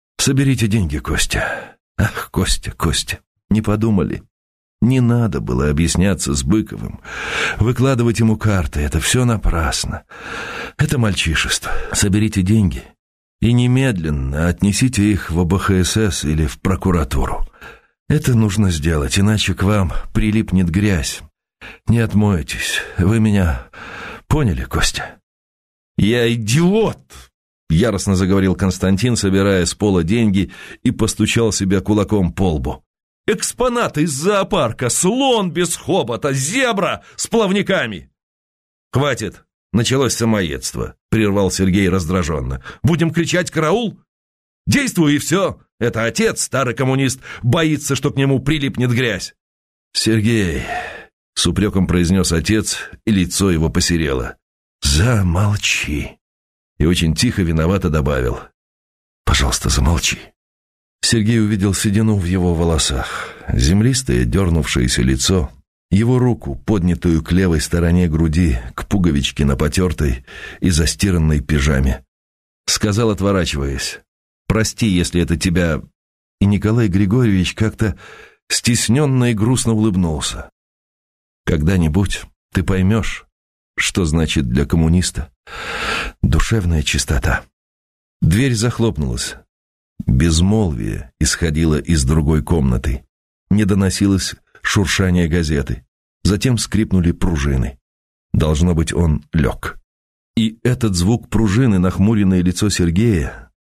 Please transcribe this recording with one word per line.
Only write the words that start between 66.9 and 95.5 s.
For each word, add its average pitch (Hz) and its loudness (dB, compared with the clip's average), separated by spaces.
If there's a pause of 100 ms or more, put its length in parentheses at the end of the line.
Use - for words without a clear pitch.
к 82 -2
левой 87 4
стороне 85 2
груди, 78 2 (160)
к - -10
пуговичке 76 0
на 69 2
потёртой 76 0 (360)
и 92 2
застиранной 80 2
пижаме. 69 0 (640)
Сказал, 107 0
отворачиваясь: 85 -2 (480)
«Прости, 110 0
если 87 0
это 85 0
тебя». 85 0 (580)
И 101 2
Николай 104 2
Григорьевич 98 2
как-то 107 -2 (500)
стеснённо 123 0
и - 0
грустно 113 0
улыбнулся. 90 -2 (960)
«Когда-нибудь 85 0 (320)
ты 95 0
поймёшь, 92 0 (500)
что - -2
значит 76 0
для 64 0
коммуниста 82 0 (920)
душевная 85 2
чистота». - -2 (800)
Дверь 117 2
захлопнулась. 101 -2 (680)
Безмолвие 80 2
исходило 80 0
из 76 0
другой 76 2
комнаты. 65 0 (460)
Не 104 2
доносилось 98 2 (260)
шуршание 90 2
газеты. 76 -2 (380)